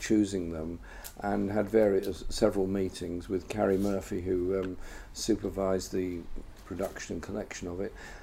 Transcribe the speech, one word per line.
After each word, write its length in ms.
choosing 520
them 280
and 300
had 160
various, 640
several 360
meetings 640
with 200
Carrie 300
Murphy, 440
who, 360
um, 180
supervised 800
the 280
production 520
and 60
collection 460
of 120
it. 120